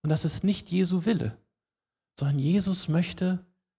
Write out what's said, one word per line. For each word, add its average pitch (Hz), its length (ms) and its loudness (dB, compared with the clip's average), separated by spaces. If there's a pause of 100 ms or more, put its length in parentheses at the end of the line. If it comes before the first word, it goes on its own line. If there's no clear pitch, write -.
Und 151 60 2
das 156 140 2
ist - 200 -2
nicht 196 260 0
Jesu 175 360 0
Wille, 127 320 -2 (800)
sondern 143 200 0
Jesus 180 500 0
möchte 180 580 0 (320)